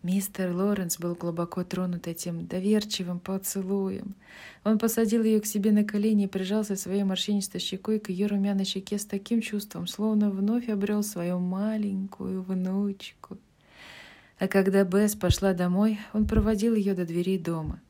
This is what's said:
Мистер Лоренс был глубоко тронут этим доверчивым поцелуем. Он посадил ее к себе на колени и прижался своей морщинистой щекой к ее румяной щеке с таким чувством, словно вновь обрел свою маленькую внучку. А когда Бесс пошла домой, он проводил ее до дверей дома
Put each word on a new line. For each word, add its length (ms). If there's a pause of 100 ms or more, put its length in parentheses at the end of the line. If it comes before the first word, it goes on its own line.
Мистер 540
Лоренс 420
был 180
глубоко 480
тронут 440
этим 400
доверчивым 720
поцелуем. 960 (480)
Он 160
посадил 440
ее 180
к 40
себе 260
на 120
колени 400
и 40
прижался 500
своей 260
морщинистой 560
щекой 400
к 100
ее 200
румяной 340
щеке 340
с 80
таким 360
чувством, 460
словно 420
вновь 400
обрел 340
свою 360
маленькую 1000
внучку. 960 (1040)
А 80
когда 380
Бесс 300
пошла 380
домой, 460 (140)
он 120
проводил 500
ее 200
до 100
дверей 320
дома 520